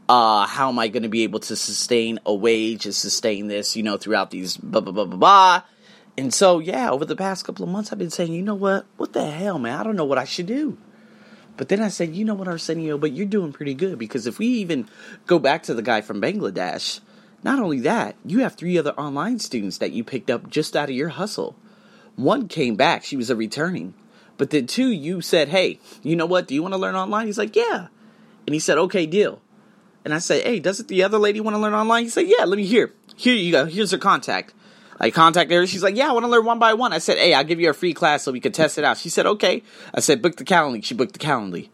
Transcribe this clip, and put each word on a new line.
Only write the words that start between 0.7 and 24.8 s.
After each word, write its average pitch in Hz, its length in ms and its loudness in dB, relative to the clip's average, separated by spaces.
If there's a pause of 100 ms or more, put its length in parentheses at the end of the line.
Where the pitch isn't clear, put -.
I 117 80 0
gonna 110 220 -4
be 113 140 0
able 107 180 -4
to - 140 -10
sustain 113 720 -2
a 104 80 0
wage 110 520 0
and 98 100 -6
sustain 104 520 -2
this, 104 280 -6
you 113 80 -4
know, 104 140 -2
throughout 101 340 -2
these 92 240 -8
blah, - 260 -2
blah, 92 120 -6
blah, 101 120 -2
blah, 90 120 -10
blah. 185 440 8 (560)
And 131 160 -4
so, 180 260 6
yeah, 214 320 -2
over 139 140 -2
the 156 100 -6
past 190 280 -4
couple 185 200 -10
of 175 80 -6
months, 208 200 -6
I've 220 60 -10
been 175 140 -6
saying, 165 220 -4
"You 170 100 -4
know 208 120 -4
what? 196 300 0 (120)
What - 160 -6
the - 160 -2
hell, 170 280 -4
man? 127 220 -4
I 208 40 -4
don't 220 120 -4
know 160 100 0
what 135 140 2
I 127 60 -2
should - 200 -6
do." 254 320 -4 (800)
But 135 120 -6
then 196 120 0
I 220 60 0
said, 170 280 -4
You 208 100 -4
know 214 80 0
what, 190 140 -6
Arsenio? 160 500 -4
But 147 160 -2
you're 180 120 -4
doing 190 280 -2
pretty 143 200 -6
good, 170 240 -4
because 113 300 -6
if 113 120 -8
we 220 80 0
even 175 400 -2 (380)
go 175 140 4
back 139 240 2
to 160 100 -4
the 117 80 -4
guy 107 200 0
from 104 200 -6
Bangladesh, 98 760 -4 (440)
not 277 160 0
only 160 220 -2
that, 143 340 -2 (100)
you 202 140 0
have 233 160 -2
three 175 220 -2
other 147 140 0
online 151 480 -4
students 101 400 -6
that 95 120 -4
you 107 120 -6
picked 117 260 -8
up 117 200 -2
just 156 260 -4
out 147 140 -2
of 131 60 -6
your 151 140 -2
hustle. - 460 -8 (600)
One 202 320 0
came 123 280 -2
back. 143 280 4
She 143 140 -8
was 120 120 -2
a 127 60 2
returning. 110 580 -4 (440)
But 139 120 -2
then 131 180 2
two, 262 220 0